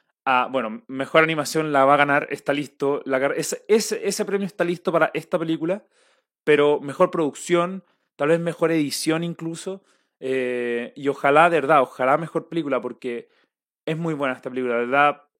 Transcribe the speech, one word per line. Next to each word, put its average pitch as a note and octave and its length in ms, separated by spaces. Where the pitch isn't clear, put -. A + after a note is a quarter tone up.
a, B2+ 260
bueno, A#2 360
mejor C3+ 360
animación D#3 480
la C3+ 140
va C#3 80
a D3 40
ganar, C#3+ 340
está C#3+ 220
listo, C#3+ 520
la C3+ 140
gar-, C#3+ 180
ese, - 300
ese, G#3+ 400
ese G3 180
premio G3 220
está - 160
listo E3+ 280
para D#3+ 220
esta - 260
película, E3 460
pero D3 380
mejor C#3+ 300
producción, F3 720
tal C#3+ 120
vez E3 100
mejor E3 320
edición D#3+ 520
incluso, E3+ 600
eh, B2 760
y C#3 100
ojalá, D3 420
de E3 120
verdad, C#3 200
ojalá C3 360
mejor E3 320
película, D3 320
porque A#2+ 480
es D#3+ 100
muy E3 160
buena C#3 220
esta B2+ 140
película, B2 260
de A#2+ 60
verdad, C#3+ 420